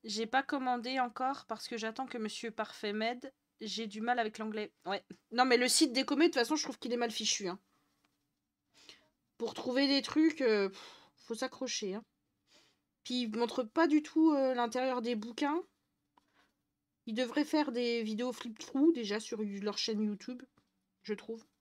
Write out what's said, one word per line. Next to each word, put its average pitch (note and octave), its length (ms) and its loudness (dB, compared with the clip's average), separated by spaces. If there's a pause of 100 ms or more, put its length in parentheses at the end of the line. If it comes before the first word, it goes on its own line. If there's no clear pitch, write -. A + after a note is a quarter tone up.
J'ai A3 240 -4
pas C4+ 160 2
commandé B3+ 560 -2
encore B3+ 460 -4
parce - 240 -10
que A#3 80 -6
j'attends A3+ 300 -6
que B3+ 100 -8
Monsieur G#3+ 340 -6
Parfait G#3+ 400 -6
m'aide. A#3+ 420 -4 (280)
J'ai A3 260 -6
du G#3 140 -8
mal A#3+ 180 0
avec G#3+ 180 -2
l'anglais. G#3+ 360 -6 (120)
Ouais. G3 200 -4 (260)
Non, B3 140 4
mais B3+ 100 6
le B3 140 4
site C4+ 240 4
des C4 80 2
Décomé, C#4+ 240 4
de - 60 6
toute B3 100 2
façon, D4+ 160 2
je D4+ 60 -2
trouve - 140 -6
qu'il A#3 140 -6
est A#3+ 60 0
mal A#3 140 0
fichu, G#3 360 -2
hein. F3+ 100 -4 (1800)
Pour A#3 160 -4
trouver C4 340 2
des C4+ 140 4
trucs, D#4 400 2
euh, G#3+ 260 4
pff, - 480 -12
faut - 200 -8
s'accrocher, A3 600 -4
hein. A3+ 80 -10 (1040)
Puis B3 160 -2
ils A3 160 -2
montrent A#3+ 260 0
pas E4 240 2
du D4+ 160 4
tout, D#4+ 300 4
euh, C4 200 4
l'intérieur B3 480 0
des A#3 140 0
bouquins. C#4+ 480 -2 (1400)
Ils A3 100 -6
devraient B3+ 300 2
faire D4 260 2
des A#3 320 2
vidéos A3 300 -2
flip-through C4+ 600 2
déjà A3 280 -2
sur A3 200 -6
leur G3+ 360 -4
chaîne A3 240 -2
YouTube, G#3+ 400 -4 (640)
je G#3+ 100 -6
trouve. A3 320 -10 (160)